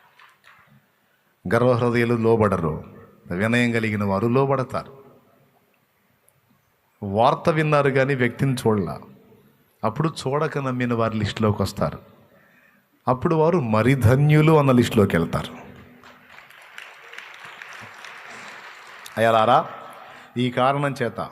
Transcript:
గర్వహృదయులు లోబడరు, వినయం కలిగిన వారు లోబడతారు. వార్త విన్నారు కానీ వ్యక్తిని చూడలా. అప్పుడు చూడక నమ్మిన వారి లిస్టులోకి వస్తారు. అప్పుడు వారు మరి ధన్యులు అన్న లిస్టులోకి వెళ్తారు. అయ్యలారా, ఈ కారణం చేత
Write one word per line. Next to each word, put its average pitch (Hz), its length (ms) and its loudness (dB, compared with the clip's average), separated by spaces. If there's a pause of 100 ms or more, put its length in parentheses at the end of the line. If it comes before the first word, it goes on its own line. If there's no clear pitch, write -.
(1500)
గర్వహృదయులు 120 640 2
లోబడరు, 101 680 0 (480)
వినయం 117 400 0
కలిగిన 107 320 -2
వారు 101 240 0
లోబడతారు. 131 760 -2 (2000)
వార్త 120 460 0
విన్నారు 151 400 2
కానీ 135 260 2
వ్యక్తిని 123 380 -2
చూడలా. 104 460 -2 (840)
అప్పుడు 147 260 -2
చూడక 151 480 -4
నమ్మిన 127 360 -4
వారి 113 240 -2
లిస్టులోకి 104 440 -2
వస్తారు. - 380 -4 (1080)
అప్పుడు 143 280 0
వారు 165 240 2
మరి 113 360 2
ధన్యులు 151 640 4
అన్న 135 120 4
లిస్టులోకి 113 460 4
వెళ్తారు. - 360 -4 (3750)
అయ్యలారా, 113 520 4 (680)
ఈ 123 140 -2
కారణం 139 520 0
చేత 95 280 -6